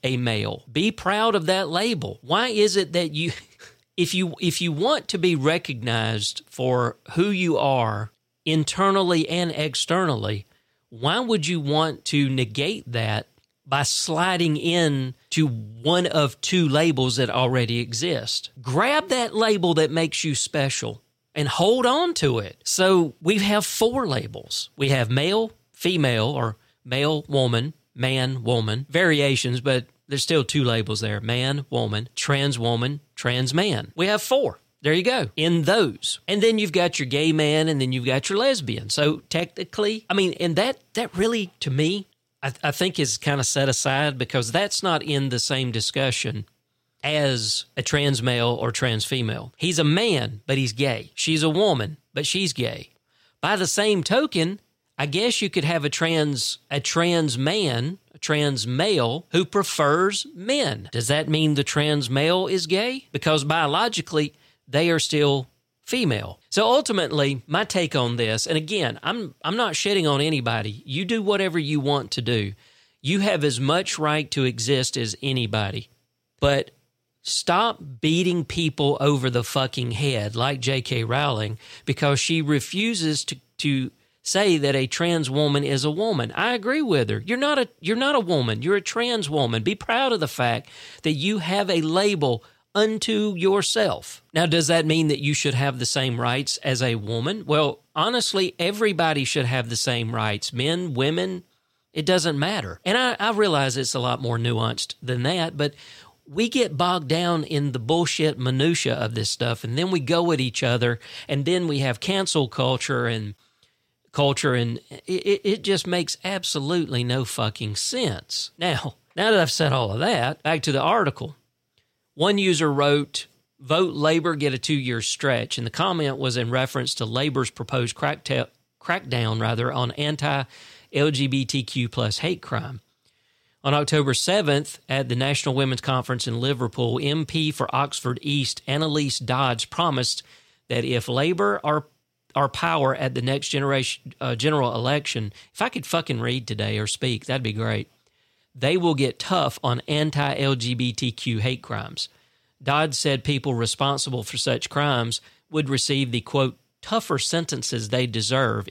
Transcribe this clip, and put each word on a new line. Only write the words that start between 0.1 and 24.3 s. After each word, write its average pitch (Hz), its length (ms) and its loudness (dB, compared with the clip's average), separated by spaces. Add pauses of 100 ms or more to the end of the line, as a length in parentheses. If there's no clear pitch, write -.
male. 107 520 -2
Be 165 220 0
proud 214 420 0
of 180 120 0
that 185 240 0
label. 170 520 -2
Why 202 280 0
is 208 260 2
it 180 160 0
that 165 220 0
you, 160 180 0 (320)
<laughs> - 320 -20
if 175 180 0
you, 180 280 0
if 175 180 0
you 170 140 -2
want 220 340 0
to - 100 -2
be 175 160 2
recognized 117 1160 -2
for 123 480 0 (160)
who 185 160 2
you 180 280 0
are 113 540 0 (320)
internally 175 840 2
and 175 220 0
externally, 143 960 -2 (440)
why 143 320 0
would 220 260 0
you 170 140 -2
want 151 420 0
to 143 240 2
negate 131 640 -2
that 110 360 -2 (360)
by 139 200 0
sliding 170 720 0
in 147 560 0 (160)
to 156 180 2
one 117 580 0
of 147 360 0
two 180 260 2
labels 135 480 2
that 120 140 2
already 120 500 2
exist? 120 680 -4 (120)
Grab 214 460 0
that 240 260 0
label 208 420 4
that 156 140 4
makes 160 360 -2
you 147 100 0
special 127 680 -2 (320)
and 147 140 -2
hold 226 380 4
on 330 300 2
to 127 240 2
it. 101 260 -8
So 185 560 4
we 196 160 2
have 208 280 2
four 240 420 0
labels. 110 680 -6